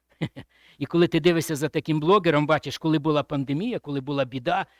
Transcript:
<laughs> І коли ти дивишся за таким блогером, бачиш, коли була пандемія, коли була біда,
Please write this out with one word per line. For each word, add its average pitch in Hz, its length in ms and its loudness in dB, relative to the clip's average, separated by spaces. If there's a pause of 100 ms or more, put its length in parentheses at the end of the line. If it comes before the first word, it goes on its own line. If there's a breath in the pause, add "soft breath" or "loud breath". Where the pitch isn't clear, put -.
(200)
<laughs> - 580 -12
І 139 80 -4
коли 170 220 2
ти 165 120 0
дивишся 165 360 2
за 143 120 -2
таким 156 320 -2
блогером, 160 460 4
бачиш, 147 320 -2
коли 160 200 0
була 147 240 0
пандемія, 147 560 -4
коли 139 220 -6
була 139 240 -4
біда, 135 420 -4 (140)